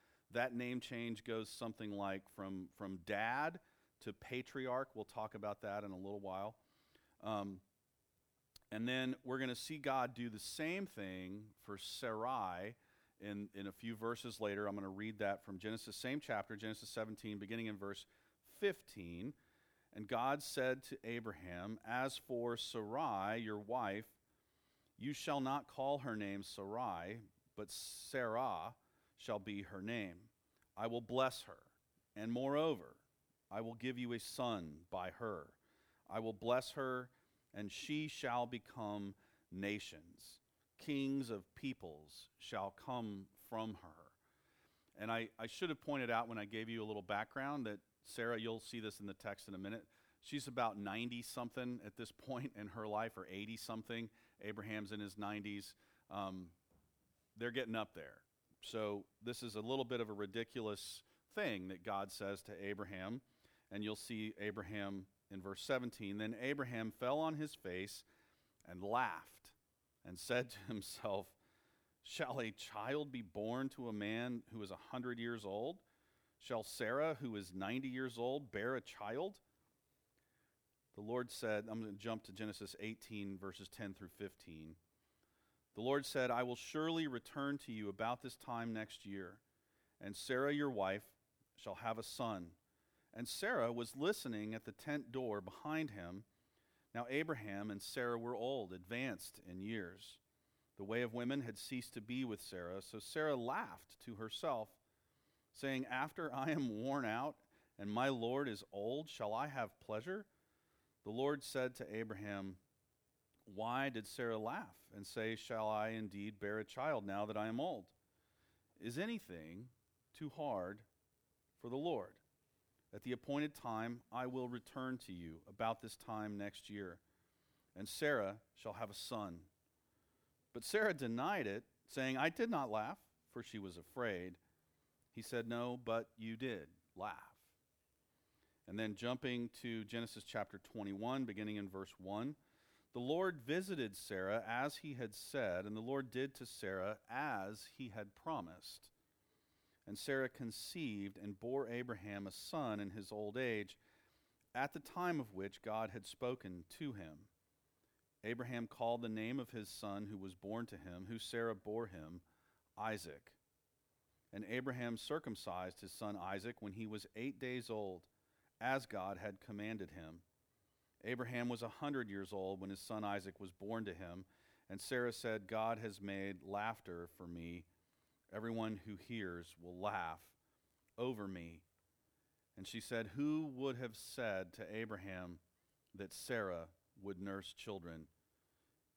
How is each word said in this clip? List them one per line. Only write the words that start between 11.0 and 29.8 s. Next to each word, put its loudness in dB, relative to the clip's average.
for -4
Sarai 0
in, -2
in -4
a -6
few -4
verses -2
later. 4
I'm 2
gonna -2
read -2
that 4
from -6
Genesis, -4
same 0
chapter, 0
Genesis -4
seventeen, -2
beginning -2
in -2
verse -4
fifteen. -2
And -6
God 4
said 4
to -8
Abraham, -4
"As 0
for 2
Sarai, 2
your 0
wife, 0
you 0
shall 2
not 2
call 2
her 0
name 0
Sarai, -2
but -4
Sarah 2
shall 0
be -2
her -8